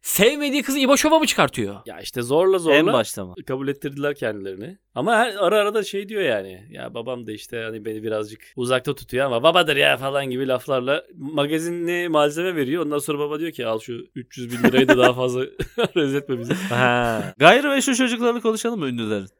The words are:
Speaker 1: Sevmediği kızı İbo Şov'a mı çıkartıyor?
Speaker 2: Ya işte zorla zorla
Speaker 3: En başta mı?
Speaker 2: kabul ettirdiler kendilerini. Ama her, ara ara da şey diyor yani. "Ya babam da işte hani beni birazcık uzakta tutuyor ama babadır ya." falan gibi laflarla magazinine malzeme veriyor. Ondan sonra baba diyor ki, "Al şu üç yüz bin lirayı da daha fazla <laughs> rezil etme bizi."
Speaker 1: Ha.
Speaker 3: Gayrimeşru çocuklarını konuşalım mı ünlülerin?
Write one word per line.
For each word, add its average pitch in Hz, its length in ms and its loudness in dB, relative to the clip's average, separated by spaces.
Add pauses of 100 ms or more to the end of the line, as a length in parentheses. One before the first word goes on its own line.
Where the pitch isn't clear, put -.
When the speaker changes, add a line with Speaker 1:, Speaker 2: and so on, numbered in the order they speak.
Speaker 1:
Sevmediği 285 600 0
kızı 269 160 -2
İbo 269 180 4
Şov'a 311 220 4
mı 311 60 0
çıkartıyor? 117 500 0 (100)
Speaker 2:
Ya 87 140 -16
işte 98 220 -10
zorla 175 380 2
zorla 160 160 4
Speaker 3:
En 156 120 6
başta 113 380 0
mı? 90 80 -18 (140)
Speaker 2:
kabul 135 200 -4
ettirdiler 139 480 -6
kendilerini. 107 640 -8 (180)
Ama 196 200 0
her, 220 240 0
ara 196 200 4
ara 208 140 0
da 220 100 0
şey 196 260 -8
diyor 214 120 -4
yani. 95 500 -4
"Ya 120 220 -14
babam 120 340 -10
da 110 40 -10
işte 113 340 -10
hani 110 200 -10
beni 110 180 -8
birazcık 107 380 -4 (140)
uzakta 127 400 -2
tutuyor 127 300 -4
ama 120 180 -2
babadır 160 320 4
ya." 143 220 2
falan 135 320 -2
gibi 131 180 -4
laflarla 131 560 -2 (140)
magazinine 165 920 -2
malzeme 156 480 2
veriyor. 151 300 -2
Ondan 147 120 -2
sonra 147 220 -4
baba 147 200 -4
diyor 165 120 -6
ki, 127 160 -8
"Al 110 120 -2
şu 120 140 -10 (220)
üç - 220 -14
yüz 120 140 -8
bin 120 180 -4
lirayı 127 180 4
da 135 100 8
daha 123 160 6
fazla 127 280 0
<laughs> - 540 -4
rezil 143 200 2
etme 139 240 -4
bizi." 117 140 -4
Speaker 1:
Ha. 120 840 0
Speaker 3:
Gayrimeşru 262 580 6
çocuklarını 240 460 0
konuşalım 226 380 -2
mı 147 80 -2
ünlülerin? 107 400 -2 (120)